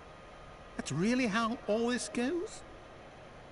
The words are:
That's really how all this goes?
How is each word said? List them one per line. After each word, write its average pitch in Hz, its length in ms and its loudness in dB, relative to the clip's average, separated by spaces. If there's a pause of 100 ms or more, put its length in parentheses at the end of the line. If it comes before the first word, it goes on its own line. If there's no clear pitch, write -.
(760)
That's - 140 -4
really 226 360 6
how 226 300 4 (100)
all 233 220 6
this 247 200 0
goes? 339 520 0 (920)